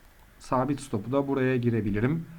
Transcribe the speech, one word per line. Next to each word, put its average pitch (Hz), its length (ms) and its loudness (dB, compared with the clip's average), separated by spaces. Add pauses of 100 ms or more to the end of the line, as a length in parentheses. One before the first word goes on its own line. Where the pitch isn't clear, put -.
(380)
sabit 135 420 0
stopu 113 320 -6
da 139 160 2
buraya 131 280 2
girebilirim. 117 680 0 (120)